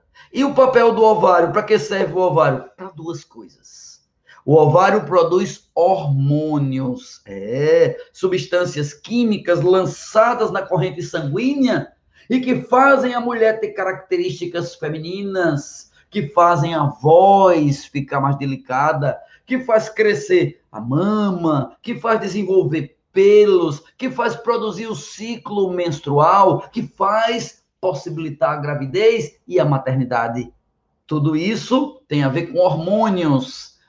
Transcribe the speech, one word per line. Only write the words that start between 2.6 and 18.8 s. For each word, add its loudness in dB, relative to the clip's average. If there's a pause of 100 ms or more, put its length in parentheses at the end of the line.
Pra -16
duas -14
coisas. -20 (440)
O 4
ovário 4
produz 0
hormônios, -2
é, 0 (160)
substâncias -4
químicas -2
lançadas 0
na -4
corrente -4
sanguínea -2 (380)
e 0
que -2
fazem 2
a -4
mulher 0
ter -6
características -6
femininas, -6 (180)
que -6
fazem 2
a 0
voz 4
ficar -6
mais -2
delicada, -4 (260)